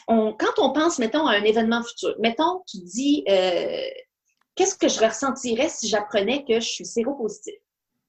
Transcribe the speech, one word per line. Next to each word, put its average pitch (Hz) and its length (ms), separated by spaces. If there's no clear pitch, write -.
on, 220 260
quand 427 240
on 277 160
pense, 311 240
mettons, 262 300
à 233 80
un 202 80
événement 226 400
futur, - 360
mettons, 311 480
tu - 120
dis, 254 500
euh, « 185 480
Qu'est-ce 370 220
que 330 100
je - 180
ressentirais 247 600
si 226 220
j'apprenais 214 560
que 226 160
je 226 60
suis - 180
séropositif ? » 233 720